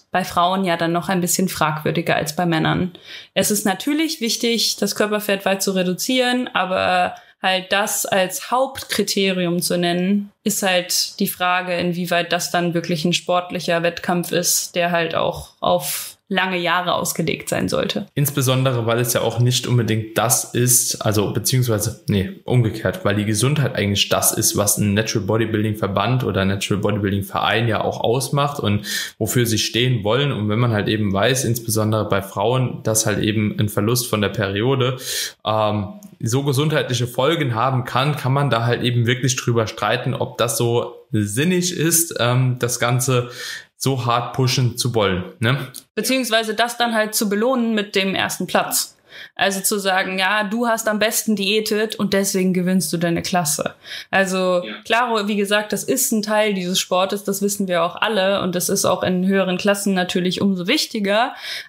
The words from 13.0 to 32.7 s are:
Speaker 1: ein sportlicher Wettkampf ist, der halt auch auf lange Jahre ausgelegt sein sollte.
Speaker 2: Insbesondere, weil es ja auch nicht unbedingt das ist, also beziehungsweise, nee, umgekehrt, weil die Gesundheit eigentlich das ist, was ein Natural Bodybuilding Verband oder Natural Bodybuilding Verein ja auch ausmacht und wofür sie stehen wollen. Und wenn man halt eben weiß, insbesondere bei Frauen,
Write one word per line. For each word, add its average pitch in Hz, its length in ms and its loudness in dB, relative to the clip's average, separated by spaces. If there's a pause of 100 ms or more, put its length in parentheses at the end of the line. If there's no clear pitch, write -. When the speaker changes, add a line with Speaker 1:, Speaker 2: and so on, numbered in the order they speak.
Speaker 1:
ein 175 80 2
sportlicher 175 720 0
Wettkampf 170 500 -2
ist, - 420 0
der 175 160 2
halt 170 240 0
auch - 360 -2 (100)
auf - 520 0 (160)
lange 185 280 0
Jahre 175 380 0
ausgelegt - 520 -2
sein - 220 0
sollte. - 440 -2
Speaker 2:
Insbesondere, 131 720 2
weil 113 140 2
es 120 140 0
ja 110 80 2
auch 113 180 0
nicht 123 260 2
unbedingt 110 520 0
das - 360 0
ist, - 440 2
also 104 340 2
beziehungsweise, 117 800 0
nee, 98 220 2 (120)
umgekehrt, 110 640 0
weil 101 100 2
die 104 80 2
Gesundheit 123 520 0
eigentlich 101 340 0
das 95 240 2
ist, - 240 0
was 101 200 2
ein 104 160 2
Natural 101 320 0
Bodybuilding 107 520 0
Verband 107 480 0
oder 98 180 0
Natural 101 380 0
Bodybuilding 98 420 0
Verein 110 460 0
ja 101 100 0
auch - 220 -4
ausmacht 143 580 0
und 104 260 0 (320)
wofür 117 280 0
sie 104 120 0
stehen 117 460 0
wollen. 127 300 2
Und 104 160 -2
wenn 107 100 0
man 120 140 2
halt 104 160 0
eben 107 240 0
weiß, 123 320 2
insbesondere 110 640 0
bei 98 120 2
Frauen, 117 640 -2